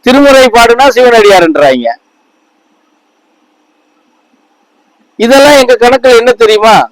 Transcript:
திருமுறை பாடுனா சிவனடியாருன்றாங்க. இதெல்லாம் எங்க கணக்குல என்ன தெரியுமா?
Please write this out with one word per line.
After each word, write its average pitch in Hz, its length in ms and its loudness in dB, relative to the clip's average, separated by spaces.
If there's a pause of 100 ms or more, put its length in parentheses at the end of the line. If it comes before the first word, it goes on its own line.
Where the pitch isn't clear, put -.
திருமுறை 269 380 2 (120)
பாடுனா 233 300 0 (100)
சிவனடியாருன்றாங்க. 170 920 0 (3250)
இதெல்லாம் 277 380 0
எங்க 247 200 0
கணக்குல 247 380 0
என்ன 240 220 -2
தெரியுமா? 214 340 0 (160)